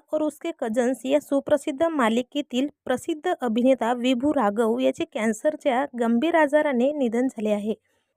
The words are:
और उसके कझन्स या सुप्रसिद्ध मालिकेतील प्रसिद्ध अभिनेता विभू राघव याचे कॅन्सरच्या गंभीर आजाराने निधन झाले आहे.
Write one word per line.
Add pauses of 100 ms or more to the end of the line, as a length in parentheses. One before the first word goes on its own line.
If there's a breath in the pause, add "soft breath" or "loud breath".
(140)
और
उसके
कझन्स
या
सुप्रसिद्ध
मालिकेतील (180)
प्रसिद्ध
अभिनेता
विभू
राघव
याचे
कॅन्सरच्या (140)
गंभीर
आजाराने
निधन
झाले
आहे. (440)